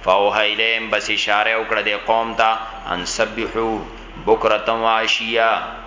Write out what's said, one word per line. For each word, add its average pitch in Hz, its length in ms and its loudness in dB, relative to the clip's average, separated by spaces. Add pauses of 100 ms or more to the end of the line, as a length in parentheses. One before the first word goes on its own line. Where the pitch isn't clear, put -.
فاوحی 101 500 2
الیهم، 113 360 0
بس 104 200 0
اشاره 107 480 2
وکړه 110 260 0
دې 104 240 -4
قوم 113 260 2
ته، 113 240 2 (360)
ان 180 120 -4
سبحوا 113 720 -2 (460)
بکرة 110 480 2
و 113 140 0
عشیا 113 720 2 (260)